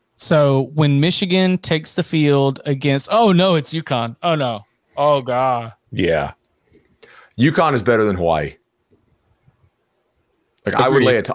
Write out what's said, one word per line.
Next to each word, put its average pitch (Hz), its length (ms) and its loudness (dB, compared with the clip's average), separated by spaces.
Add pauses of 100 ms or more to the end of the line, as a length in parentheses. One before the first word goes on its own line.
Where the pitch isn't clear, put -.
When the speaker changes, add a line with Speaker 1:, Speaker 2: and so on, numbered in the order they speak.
(160)
Speaker 1:
So 139 600 2
when 143 240 2
Michigan 185 580 0
takes - 380 -4
the 175 80 -2
field 139 640 0
against, 139 440 -2
oh 220 200 2
no, 180 240 2
it's 151 180 -4
uconn. 117 480 -4
Oh 170 140 0
no. 120 300 -4 (300)
Oh 143 280 2
God. 123 500 -2 (180)
Speaker 2:
Yeah. 80 420 -2 (1080)
Speaker 3:
uconn 156 340 2
is 120 80 0
better 110 240 2
than 101 120 0
Hawaii. 78 380 -2 (2000)
Like, 101 80 -4
I 117 140 2
would 135 80 4
Speaker 1:
Agreed. 131 80 4
Speaker 3:
lay 127 120 4
a 104 60 0
t-, - 120 -6